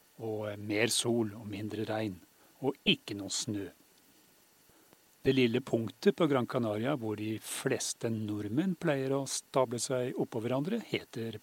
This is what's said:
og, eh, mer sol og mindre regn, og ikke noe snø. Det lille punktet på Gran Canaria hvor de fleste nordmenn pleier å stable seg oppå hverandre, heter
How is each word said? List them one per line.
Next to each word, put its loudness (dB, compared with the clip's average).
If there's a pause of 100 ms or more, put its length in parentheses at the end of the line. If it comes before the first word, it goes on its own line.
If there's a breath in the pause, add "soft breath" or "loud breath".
(240)
og, -4
eh, -8
mer 2
sol 2
og -12
mindre -4
regn, -2 (460 soft breath)
og 0 (100)
ikke 0
noe -6
snø. -4 (1600 soft breath)
Det 4
lille 4
punktet 2
på 4
Gran 4
Canaria 0
hvor -2
de -2
fleste -2
nordmenn 0
pleier 0
å 0
stable 0
seg 0
oppå -2
hverandre, 0
heter -6